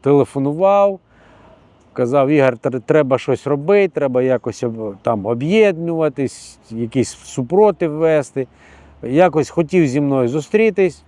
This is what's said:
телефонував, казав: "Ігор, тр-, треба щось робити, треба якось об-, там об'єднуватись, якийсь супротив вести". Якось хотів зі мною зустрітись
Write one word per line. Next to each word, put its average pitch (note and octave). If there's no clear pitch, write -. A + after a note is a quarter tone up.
телефонував, D#3
казав: C3
"Ігор, C3+
тр-, A#2+
треба C3+
щось B2+
робити, D#3+
треба C3
якось B2+
об-, A2
там A2
об'єднуватись, D#3+
якийсь A#2
супротив E3+
вести". D3+
Якось D3
хотів E3+
зі C3+
мною C#3
зустрітись F#3